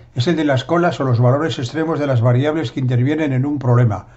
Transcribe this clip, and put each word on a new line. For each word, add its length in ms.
es 120
el 80
de 80
las 200
colas 360
o 40
los 160
valores 400
extremos 400
de 80
las 140
variables 500
que 80
intervienen 540
en 120
un 140
problema, 580